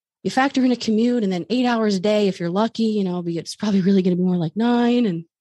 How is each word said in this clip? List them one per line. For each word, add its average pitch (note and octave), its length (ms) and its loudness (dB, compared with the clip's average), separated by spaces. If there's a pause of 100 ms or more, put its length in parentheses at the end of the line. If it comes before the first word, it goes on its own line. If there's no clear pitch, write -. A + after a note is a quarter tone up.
(220)
you - 80 -4
factor C4 340 0
in B3+ 80 4
a A#3+ 40 0
commute A#3 480 0
and F#3+ 100 0
then E3+ 160 -4
eight B3 160 0
hours A3+ 300 0
a F#3+ 40 -2
day G#3 280 2
if F#3 120 -2
you're E3+ 120 -4
lucky, A3+ 320 0
you G#3+ 200 0
know, F3+ 200 -2
but E3+ 100 -4
it's E3 220 -8
probably G3+ 260 0
really F#3+ 220 4
gonna F3+ 120 2
be F3 60 -2
more F3+ 160 2
like E3 180 -4
nine. A#3+ 520 2
And E3 180 -4 (160)